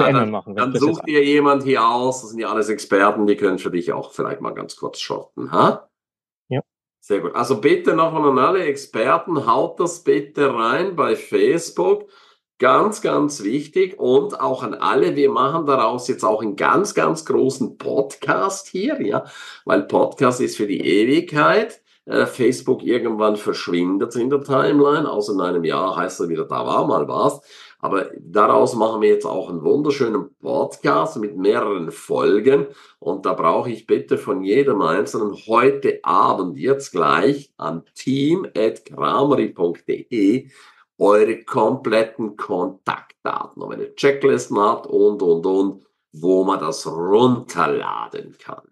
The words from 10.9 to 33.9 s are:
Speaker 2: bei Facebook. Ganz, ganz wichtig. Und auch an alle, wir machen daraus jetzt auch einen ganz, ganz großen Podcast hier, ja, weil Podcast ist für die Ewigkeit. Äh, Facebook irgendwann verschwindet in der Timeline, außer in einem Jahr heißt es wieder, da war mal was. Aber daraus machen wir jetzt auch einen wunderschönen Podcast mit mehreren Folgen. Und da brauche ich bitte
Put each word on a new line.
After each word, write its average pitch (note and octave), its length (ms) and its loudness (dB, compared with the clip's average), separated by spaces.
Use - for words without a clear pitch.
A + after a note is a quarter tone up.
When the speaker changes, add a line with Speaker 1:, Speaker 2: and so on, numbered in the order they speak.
Speaker 2:
bei B2 220 0
Facebook. C#3+ 920 0
Ganz, D3+ 440 2
ganz D3 420 -2
wichtig. D3 560 -2
Und B2+ 400 2
auch C3 220 -2
an A2 100 -6
alle, - 420 2
wir C#3 160 4
machen C3+ 360 0
daraus B2 420 0
jetzt B2 160 -4
auch A2 160 2
einen G#2 160 -4
ganz, D3+ 380 2
ganz - 320 -2
großen - 500 0
Podcast - 920 -4
hier, A#3 340 -4
ja, B2 240 -4
weil - 160 0
Podcast - 580 0
ist - 160 -2
für G#2+ 100 -2
die F2+ 140 -2
Ewigkeit. D3 1000 2
Äh, A#2+ 180 0
Facebook B2+ 580 0
irgendwann A2 540 0
verschwindet F#2+ 800 -2
in B2 140 -2
der C#3 120 0
Timeline, C#3+ 680 2
außer G#2+ 240 -2
in F#2+ 80 0
einem F2 220 0
Jahr D#2+ 320 -2
heißt F2+ 240 -4
es F2 100 -4
wieder, D#2+ 160 -4
da B1+ 180 -4
war D#2 220 0
mal F2 200 0
was. A2 360 -2
Aber - 400 -4
daraus G#2 560 2
machen A2 280 0
wir G#2+ 80 6
jetzt G#2 160 2
auch F#2 240 -6
einen E2+ 120 -6
wunderschönen A#2 760 0
Podcast - 800 -2
mit G#2 180 -6
mehreren G2 540 0
Folgen. G#2 760 2
Und F#2+ 280 -6
da F#2 80 0
brauche F#2+ 360 -2
ich A2 160 -12
bitte - 320 0